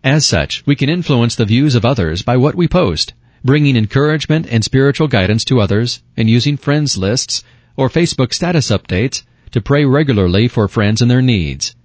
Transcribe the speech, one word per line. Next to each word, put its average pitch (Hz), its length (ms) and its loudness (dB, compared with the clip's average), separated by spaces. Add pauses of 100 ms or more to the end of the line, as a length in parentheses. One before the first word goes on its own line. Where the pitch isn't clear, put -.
As 143 240 2
such, - 400 -4
we 143 120 2
can 131 100 -2
influence 139 480 0
the 117 100 0
views 123 300 2
of 104 80 2
others 95 380 0
by 123 160 0
what 139 180 0
we 175 140 0
post, 139 440 -2 (300)
bringing 143 320 2
encouragement 147 720 0
and 113 140 0
spiritual 139 460 2
guidance 104 360 0
to 127 140 0
others, 104 420 -2 (140)
and 113 140 0
using 123 260 2
friends 143 400 -2
lists 98 480 -4 (320)
or 131 140 0
Facebook 160 440 -2
status 175 360 -2
updates 104 540 -4 (280)
to 120 80 -2
pray 143 240 0
regularly 120 640 2
for 107 220 0
friends 107 320 0
and 120 100 2
their 127 120 2
needs. 82 600 -2